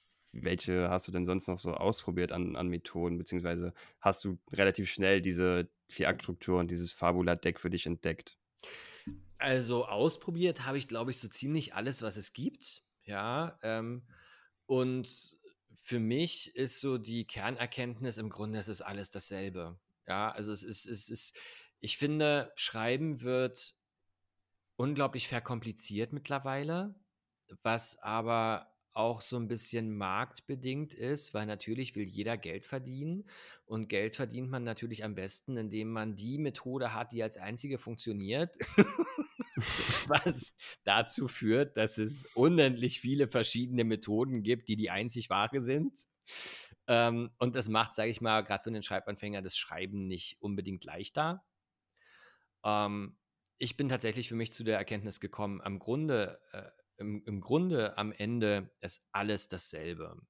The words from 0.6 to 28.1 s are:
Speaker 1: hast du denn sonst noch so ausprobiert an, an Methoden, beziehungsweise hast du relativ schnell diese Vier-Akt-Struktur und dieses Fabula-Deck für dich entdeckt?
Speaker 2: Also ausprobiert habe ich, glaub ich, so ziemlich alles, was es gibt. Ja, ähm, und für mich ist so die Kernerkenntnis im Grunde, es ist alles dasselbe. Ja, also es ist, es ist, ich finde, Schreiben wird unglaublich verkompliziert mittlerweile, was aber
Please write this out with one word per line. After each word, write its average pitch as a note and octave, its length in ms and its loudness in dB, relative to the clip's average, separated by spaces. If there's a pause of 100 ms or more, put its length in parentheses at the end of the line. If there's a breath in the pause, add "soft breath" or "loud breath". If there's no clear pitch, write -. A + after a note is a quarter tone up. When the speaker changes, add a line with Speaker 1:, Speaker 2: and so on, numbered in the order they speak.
Speaker 1:
hast F#2 180 2
du F2+ 40 -6
denn F2+ 120 2
sonst F#2 240 0
noch F2+ 100 -2
so F2 160 -2
ausprobiert F2+ 580 0
an, F2 240 -2
an F2+ 120 -2
Methoden, E2+ 500 -2
beziehungsweise F2 540 -2 (280 loud breath)
hast - 240 2
du F#2 140 -2 (140)
relativ G2 380 4
schnell G2 300 6
diese F2+ 500 4 (180)
Vier-Akt-Struktur F2+ 720 2
und F2 100 2
dieses F2 220 -2
Fabula-Deck F2 680 4
für F2+ 120 -2
dich F2 160 -2
entdeckt? - 520 -4 (1000 loud breath)
Speaker 2:
Also B2 480 4
ausprobiert D#3+ 800 2
habe C3+ 140 -2
ich, C3 100 -6
glaub A#2 200 -2
ich, B2+ 100 -2
so A2+ 100 -6
ziemlich C#3+ 460 -2
alles, A#2+ 280 -2
was G#2+ 140 -2
es G#2 160 -4
gibt. - 520 -6 (180)
Ja, A#2 600 -2
ähm, A2+ 460 -4 (580 soft breath)
und B2+ 720 0 (360)
für - 260 -2
mich B2+ 560 0
ist C3 240 2
so C3 180 0
die A2+ 280 -4
Kernerkenntnis A#2+ 920 -4
im A2 120 -4
Grunde, G#2+ 280 -4
es G2+ 100 -6
ist G#2 140 -6
alles G2+ 280 -6
dasselbe. F#2 680 -6 (280)
Ja, G2+ 260 0
also G#2+ 200 -4
es G2+ 100 -4
ist, G#2 240 -4
es A2 220 -6
ist, - 300 0 (420 loud breath)
ich - 180 -2
finde, D3 580 2
Schreiben B2+ 680 0
wird B2+ 520 0 (1040)
unglaublich C3+ 520 0
verkompliziert A#2 840 -2
mittlerweile, C#3+ 840 -2 (680)
was A2+ 400 0
aber A2+ 720 2 (200)